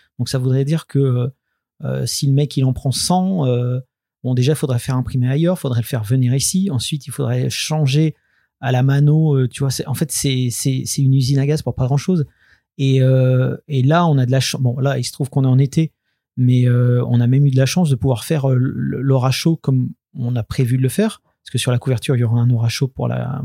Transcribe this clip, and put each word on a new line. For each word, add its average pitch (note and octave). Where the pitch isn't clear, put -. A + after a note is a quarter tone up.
Donc, A#2+
ça C3+
voudrait C3
dire D#3
que, -
euh, B2+
euh, C3
si -
le C#3
mec, C#3+
il C3+
en C3
prend C3
cent, F#3
euh, B2
bon, B2+
déjà, B2
il C#3+
faudrait B2+
faire B2+
imprimer B2+
ailleurs, E3
faudrait A#2+
le -
faire A2
venir B2
ici. F#3
Ensuite, C#3
il C3+
faudrait B2+
changer D3+
à B2+
la B2+
mano, D3
euh, C3
tu -
vois, C#3
c'est, -
en C3+
fait, D3+
c'est, B2+
c'est, C3
c'est -
une C3+
usine C3+
à C#3
gaz D3+
pour A#2
pas C3
grand-chose. C#3+
Et, C3+
euh, C3
et C3+
là, E3+
on D3+
a B2+
de A#2+
la C3+
ch-, -
bon, B2+
là, C3
il B2
se -
trouve C3+
qu'on C3+
est C3
en B2+
été, C#3+
mais, B2
euh, B2
on A#2+
a A#2+
même C3+
eu C#3+
de C3
la C3+
chance E3+
de B2+
pouvoir B2
faire, C#3+
euh, C3
le, C3+
l'Aura C3+
Show E3
comme B2+
on B2
a A2
prévu B2+
de C3
le C3
faire, G#3+
parce -
que B2
sur B2
la A#2+
couverture, B2+
il A#2+
y A#2+
aura A#2
un B2
Aura A#2
Show C3
pour B2+
la, B2+